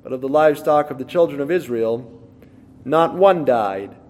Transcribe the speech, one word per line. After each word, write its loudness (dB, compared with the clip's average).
But -12
of -8
the -6
livestock 2
of -10
the -10
children -2
of -4
Israel, -2
not 0
one 4
died. -2